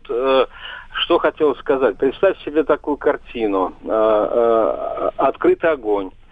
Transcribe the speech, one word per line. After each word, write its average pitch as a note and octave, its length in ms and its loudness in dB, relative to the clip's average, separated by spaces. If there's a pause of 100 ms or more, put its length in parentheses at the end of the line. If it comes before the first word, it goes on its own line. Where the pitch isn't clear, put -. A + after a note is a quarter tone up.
э, C3 360 2 (480)
что - 260 0
хотел D3+ 360 0
сказать. C3 420 0
Представь F3 460 0
себе D3+ 200 0
такую D3 340 -2
картину. A2 760 -2 (140)
А, A2 1300 0
а, - 100 2
открытый F3 440 0
огонь. G#2 400 -2 (200)